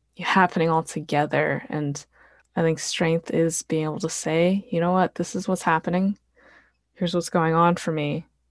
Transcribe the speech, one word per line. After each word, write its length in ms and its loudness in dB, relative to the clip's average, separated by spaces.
happening 520 2
all 140 2
together. 840 -2
And 340 -4
I 60 0
think 180 2
strength 520 -2
is 320 0
being 200 -2
able 160 -4
to 100 -4
say, 640 0
"You 80 0
know 140 2
what, 220 2
this 200 -6
is 120 -6
what's 140 -2
happening. 560 0
Here's 200 -4
what's 160 -2
going 240 2
on 220 4
for 160 -4
me. 340 -4